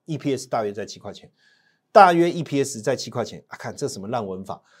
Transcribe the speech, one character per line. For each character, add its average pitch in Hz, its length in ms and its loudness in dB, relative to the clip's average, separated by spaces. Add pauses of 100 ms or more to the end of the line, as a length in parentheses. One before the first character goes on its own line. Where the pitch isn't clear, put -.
，E 160 120 -8
P 135 200 -4
S - 120 -10
大 120 140 -2
约 104 100 -4
在 101 140 -10
七 - 140 -16
块 98 120 -14
钱， - 160 -20 (600)
大 196 220 10
约 170 180 4
E 165 140 -4
P 139 180 0
S 131 180 -8
在 127 140 -2
七 123 160 -8
块 117 140 -4
钱 - 240 -12
啊！ - 80 -16
看 117 180 -10
这 143 140 -4
什 107 120 -12
么 95 60 -12
烂 117 180 -4
文 95 200 -8
法， 92 180 -12 (180)